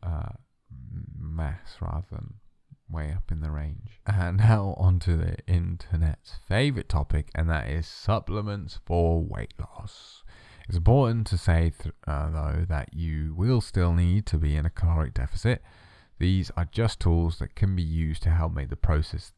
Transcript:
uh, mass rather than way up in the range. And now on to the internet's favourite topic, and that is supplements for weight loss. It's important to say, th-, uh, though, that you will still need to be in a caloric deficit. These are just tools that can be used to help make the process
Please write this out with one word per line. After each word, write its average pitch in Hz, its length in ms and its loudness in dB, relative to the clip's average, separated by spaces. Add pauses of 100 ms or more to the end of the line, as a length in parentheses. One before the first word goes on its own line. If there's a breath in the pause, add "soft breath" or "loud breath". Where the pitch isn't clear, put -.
uh, 76 280 -6 (880)
mass 80 640 -6
rather 82 300 -6
than 73 240 -12 (540)
way 78 260 -6
up - 160 -4
in 80 100 -2
the 78 100 -4
range. 76 560 -8
And 92 300 0
now 104 400 4
on 92 240 4
to 85 140 0
the 82 300 -2
internet's 87 1040 -2
favourite 127 420 0
topic, 73 460 0
and 80 140 0
that 76 200 0
is 80 160 -2
supplements 104 1000 -4
for 85 380 2
weight - 360 -6
loss. - 640 -14 (440 loud breath)
It's 90 100 -2
important 117 500 6
to 95 100 0
say, 82 400 4
th-, - 160 -8 (140)
uh, 73 240 -2
though, 76 360 -2
that 78 260 -4
you 78 420 -4
will 113 260 2
still 87 320 2
need 87 340 4
to 82 100 0
be 76 180 2
in 76 100 0
a 82 60 0
caloric 80 440 0
deficit. - 460 0 (580 loud breath)
These 92 380 2
are 85 140 0
just 110 280 0
tools 85 400 2
that - 160 -8
can 95 200 2
be 90 80 0
used 80 400 -2
to 87 60 2
help 80 240 2
make 71 160 -6
the 76 60 -6
process - 640 0